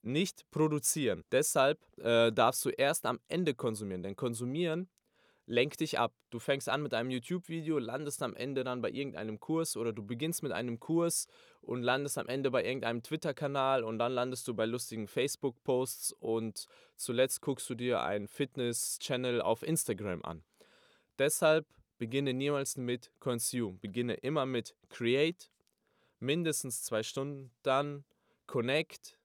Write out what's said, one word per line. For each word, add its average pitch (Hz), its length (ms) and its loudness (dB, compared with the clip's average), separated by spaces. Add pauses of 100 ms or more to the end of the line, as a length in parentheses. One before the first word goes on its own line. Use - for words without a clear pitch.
nicht 147 480 -2
produzieren. 151 800 2
Deshalb, 143 480 4 (180)
äh, 117 340 6
darfst 117 320 4
du 135 60 2
erst 143 360 2
am 120 220 0
Ende 165 280 2
konsumieren, 104 480 -4
denn 98 120 -6
konsumieren 143 720 -2 (580)
lenkt 120 320 2
dich 156 180 0
ab. 113 160 2 (160)
Du 120 100 -8
fängst 139 300 0
an 143 140 0
mit 135 100 -4
einem 120 160 0
YouTube-Video, 160 720 -2
landest 135 420 -4
am 123 140 -4
Ende 135 280 -2
dann 123 180 -2
bei 113 100 0
irgendeinem 110 480 -6
Kurs 160 360 -2
oder 113 180 0
du 107 120 -8
beginnst 123 380 -4
mit 135 80 -2
einem 117 280 -2
Kurs 170 480 0 (340)
und 120 220 -4
landest 135 340 0
am 123 100 -6
Ende 135 240 0
bei 120 120 4
irgendeinem 120 380 0
Twitter-Kanal 139 840 0
und 113 140 -4
dann 120 160 2
landest 127 340 -2
du 123 60 -2
bei 113 120 2
lustigen 113 420 -4
Facebook-Posts 131 1080 -2
und 113 540 -2 (280)
zuletzt 127 460 0
guckst - 280 -4
du 123 60 -4
dir 120 260 2
einen 101 260 0
Fitness-Channel 123 1120 -2
auf 113 220 2
Instagram 101 600 -2
an. 80 200 -8 (760)
Deshalb 156 480 4 (320)
beginne 131 360 0
niemals 139 440 0
mit 123 420 -4
Consume. 117 600 -2
Beginne 117 360 -2
immer 139 300 0
mit 123 300 -4 (140)
Create, 135 600 2 (680)
mindestens 143 640 -2
zwei 110 200 -2
Stunden, 139 480 -6 (120)
dann 143 400 2 (440)
Connect 135 760 -2